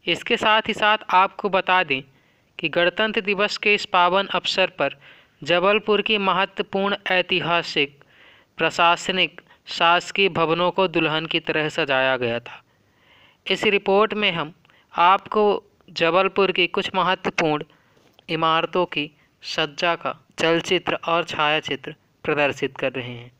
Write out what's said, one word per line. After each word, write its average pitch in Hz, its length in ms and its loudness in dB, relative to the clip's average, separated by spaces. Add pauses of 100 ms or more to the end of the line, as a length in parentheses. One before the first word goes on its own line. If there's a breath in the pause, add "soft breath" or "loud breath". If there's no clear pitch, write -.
इसके 175 320 -2
साथ 220 300 2
ही 220 60 -4
साथ 214 240 2 (120)
आपको 190 400 2
बता 185 340 2
दें 135 180 -2 (580 soft breath)
कि 165 100 -4
गणतंत्र 190 520 0
दिवस 196 360 -2
के 208 160 2
इस 202 120 -2
पावन 185 420 2
अवसर 180 420 -2
पर - 280 -4 (440 loud breath)
जबलपुर 202 600 2
की 214 160 -2
महत्वपूर्ण 196 760 -2 (160)
ऐतिहासिक, 170 920 -2 (540 soft breath)
प्रशासनिक, 170 840 0 (260 soft breath)
शासकीय 175 640 0
भवनों 165 420 0
को 190 160 0
दुल्हन 160 380 -2
की 165 140 -4
तरह 156 300 -2
सजाया 131 480 0
गया 120 220 -2
था। - 220 -16 (840 soft breath)
इस 190 180 -2
रिपोर्ट 202 500 2
में 208 180 0
हम 160 220 -6 (400 soft breath)
आपको 196 720 2 (260)
जबलपुर 185 600 2
की 170 160 0
कुछ - 280 -4
महत्वपूर्ण 170 680 0 (680 soft breath)
इमारतों 165 560 0
की 151 260 -6 (320 soft breath)
सज्जा 160 520 -2
का 135 240 -8 (200)
चलचित्र 165 680 0
और 170 160 0
छायाचित्र 151 720 -4 (280)
प्रदर्शित 143 540 -2
कर 131 160 -4
रहे 123 200 -10
हैं। 120 260 -18